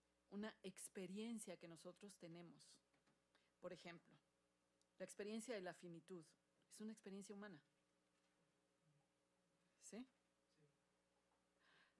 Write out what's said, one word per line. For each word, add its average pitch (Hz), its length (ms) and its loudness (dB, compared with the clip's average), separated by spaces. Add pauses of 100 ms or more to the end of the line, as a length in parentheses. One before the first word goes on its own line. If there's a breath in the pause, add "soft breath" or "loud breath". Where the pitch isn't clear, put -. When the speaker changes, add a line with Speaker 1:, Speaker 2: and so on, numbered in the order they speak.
(300 loud breath)
Speaker 1:
una 208 340 2
experiencia 196 960 2
que 175 100 -6
nosotros 180 500 -6
tenemos. 165 580 -6 (840 loud breath)
Por 180 120 0
ejemplo, - 460 -6 (800)
la 185 80 2
experiencia 220 500 4
de 196 60 6
la 180 120 4
finitud 170 520 -4 (460)
es - 100 -6
una 214 100 2
experiencia 202 440 -2
humana. 196 260 -4 (2250)
¿Sí? - 160 -6
Speaker 2:
Sí. 262 100 -2 (1900 loud breath)